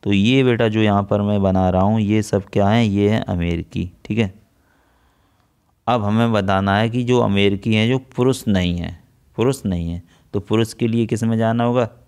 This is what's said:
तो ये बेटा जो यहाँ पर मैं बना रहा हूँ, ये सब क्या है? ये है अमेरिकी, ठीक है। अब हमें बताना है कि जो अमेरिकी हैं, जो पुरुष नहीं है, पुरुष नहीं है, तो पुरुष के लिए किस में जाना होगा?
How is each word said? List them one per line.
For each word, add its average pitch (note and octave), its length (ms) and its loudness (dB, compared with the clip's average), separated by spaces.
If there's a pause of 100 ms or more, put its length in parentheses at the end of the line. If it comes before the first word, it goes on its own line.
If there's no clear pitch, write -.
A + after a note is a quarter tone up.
तो G2+ 100 -2
ये A#2 320 2
बेटा A#2 240 2
जो A2 120 0
यहाँ G2+ 220 2
पर G2+ 200 -2
मैं G#2 200 0
बना F#2 280 2
रहा F#2 120 2
हूँ, G#2+ 180 0
ये G#2 220 0
सब G2+ 260 -4
क्या G2+ 200 0
है? A2+ 180 2
ये G2+ 240 2
है A2 100 0
अमेरिकी, E2+ 680 -4 (140)
ठीक G#2+ 140 -6
है। G2+ 140 -2 (1500)
अब A#2 180 0
हमें A2+ 280 0
बताना G2 440 0
है A2 140 0
कि B2 140 -4
जो B2 160 2
अमेरिकी G2+ 540 0
हैं, A2 140 2
जो C3 100 0
पुरुष B2+ 500 -2
नहीं F2+ 300 0
है, F2 200 -10 (380)
पुरुष C3 300 -2
नहीं E2+ 240 -4
है, E2+ 120 -8 (320)
तो G#2 60 -2
पुरुष A2 320 -2
के A#2 160 -4
लिए A2+ 180 0
किस A2 160 -4
में A2+ 160 -2
जाना A#2 260 0
होगा? A#2+ 200 0 (240)